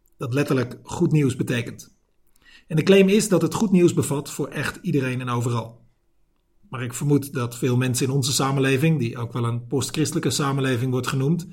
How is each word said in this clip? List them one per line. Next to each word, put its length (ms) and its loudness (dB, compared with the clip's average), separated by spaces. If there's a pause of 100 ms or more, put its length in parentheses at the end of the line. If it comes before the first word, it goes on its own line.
(160)
dat 180 -6
letterlijk 480 0
goed 300 -2
nieuws 240 2
betekent. 600 -6 (720)
En 100 -4
de 60 2
claim 260 6
is 200 2
dat 140 4
het 120 0
goed 180 0
nieuws 220 6
bevat 360 -2
voor 180 -6
echt 340 -6
iedereen 380 -2
en 80 -6
overal. 560 -4 (840)
Maar 140 -8
ik 120 -6
vermoed 380 0
dat 240 -4
veel 200 0
mensen 300 0
in 60 -2
onze 200 0
samenleving, 640 2
die 200 -4
ook 140 -6
wel 120 -2
een 220 -4
postchristelijke 640 -2
samenleving 600 -2
wordt 160 -2
genoemd, 460 0